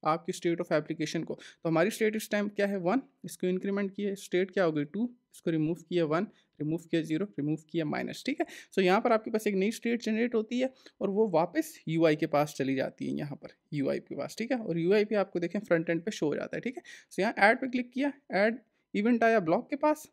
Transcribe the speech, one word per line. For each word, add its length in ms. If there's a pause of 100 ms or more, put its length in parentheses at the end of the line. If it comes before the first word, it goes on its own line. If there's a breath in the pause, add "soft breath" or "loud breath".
आपकी 280
state 300
of 100
application 540
को। 80
तो 360
हमारी 220
स्टेट 240
इस 160
टाइम 180
क्या 180
है, 120
वन, 220 (240)
इसको 220
इंक्रीमेंट 480
किया, 200
स्टेट 360
क्या 120
हो 80
गई, 140
टू, 240 (260)
इसको 160
रिमूव 260 (120)
किया, 160
वन, 220 (320 soft breath)
रिमूव 220 (100)
किया, 100
ज़ीरो, 240 (140)
रिमूव 300
किया, 160
माइनस, 400
ठीक 140
है। 60 (300 loud breath)
So 80
यहाँ 180
पर 100
आपके 200
पास 160
एक 80
नई 160
स्टेट 320
जनरेट 320
होती 240
है 120 (300 loud breath)
और 80
वो 200
वापस 440 (140)
यूआई 280
के 120
पास 300
चली 180
जाती 320
है, 100
यहाँ 180
पर 160 (220)
यूआई 260
के 160
पास, 240
ठीक 120
है। 80
और 200
यूआई 260
पे 100
आपको 240
देखें 200
फ्रंट 300
एंड 140
पे 80
शो 140
हो 100
जाता 220
है, 40
ठीक 160
है। 60 (280 loud breath)
So 80
यहाँ 200
ऐड 220
पे 60
क्लिक 260
किया, 180 (220)
ऐड 240 (360)
इवेंट 300
आया 180
ब्लॉक 280
के 60
पास 380